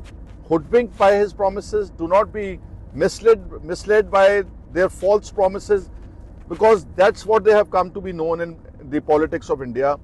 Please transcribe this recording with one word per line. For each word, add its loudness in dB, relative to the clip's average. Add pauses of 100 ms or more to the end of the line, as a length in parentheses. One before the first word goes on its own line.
(480)
hoodwinked 0
by 4
his 0
promises, -4
do -8
not 0
be -10 (340)
misled, 0 (200)
misled -2
by 4 (300)
their 0
false 0
promises, -2 (580)
because 2 (100)
that's 2
what 2
they 6
have 4
come -2
to -10
be -8
known -4
in -8 (320)
the -2
politics 0
of -4
India -2